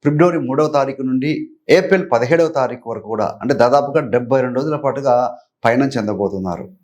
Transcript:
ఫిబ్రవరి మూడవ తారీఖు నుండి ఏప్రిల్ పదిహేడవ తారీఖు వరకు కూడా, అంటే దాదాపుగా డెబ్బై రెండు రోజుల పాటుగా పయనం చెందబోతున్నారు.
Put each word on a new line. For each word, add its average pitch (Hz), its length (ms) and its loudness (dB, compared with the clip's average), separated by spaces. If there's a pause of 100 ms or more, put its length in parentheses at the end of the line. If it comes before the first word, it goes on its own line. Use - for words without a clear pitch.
ఫిబ్రవరి 160 420 2
మూడవ 147 300 0
తారీఖు 135 320 -2
నుండి 131 240 -2 (460)
ఏప్రిల్ 185 340 2
పదిహేడవ 156 460 4
తారీఖు 123 340 -4
వరకు - 200 -10
కూడా, 107 140 -2 (160)
అంటే 131 200 0
దాదాపుగా 143 400 2 (120)
డెబ్బై 123 300 0
రెండు 123 160 -2
రోజుల 151 240 -4
పాటుగా 135 320 0 (500)
పయనం 120 300 2
చెందబోతున్నారు. 95 680 -4 (200)